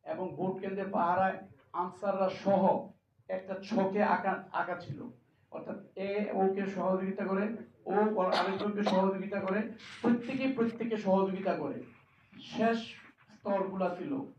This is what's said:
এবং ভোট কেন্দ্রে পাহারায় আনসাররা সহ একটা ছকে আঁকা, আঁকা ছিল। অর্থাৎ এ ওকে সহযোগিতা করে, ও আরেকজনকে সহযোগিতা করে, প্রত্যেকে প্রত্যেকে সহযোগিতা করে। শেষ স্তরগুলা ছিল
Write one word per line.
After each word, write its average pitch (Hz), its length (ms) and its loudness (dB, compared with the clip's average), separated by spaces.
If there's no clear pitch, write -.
এবং 160 320 -6
ভোট 190 240 -4
কেন্দ্রে 190 240 -4
পাহারায় 180 540 0
আনসাররা 190 580 -2
সহ 190 580 4
একটা 190 340 -6
ছকে 208 400 2
আঁকা, 180 500 2
আঁকা 175 280 -2
ছিল। - 220 -10
অর্থাৎ - 260 -10
এ 196 360 -2
ওকে 190 340 2
সহযোগিতা 190 580 0
করে, 196 320 0
ও 208 360 4
আরেকজনকে 196 600 2
সহযোগিতা 190 580 2
করে, 190 220 0
প্রত্যেকে 269 540 2
প্রত্যেকে 226 400 0
সহযোগিতা 190 580 2
করে। 135 280 -4
শেষ 226 380 0
স্তরগুলা 185 640 -2
ছিল 147 180 -4